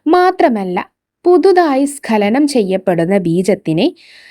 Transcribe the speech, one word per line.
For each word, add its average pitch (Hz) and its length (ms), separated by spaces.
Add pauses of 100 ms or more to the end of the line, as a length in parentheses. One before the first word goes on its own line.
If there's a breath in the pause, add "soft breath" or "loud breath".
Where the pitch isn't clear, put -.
മാത്രമല്ല, 320 720 (480)
പുതുതായി 339 600
സ്ഖലനം 226 600
ചെയ്യപ്പെടുന്ന 190 720
ബീജത്തിന് 180 680 (460 soft breath)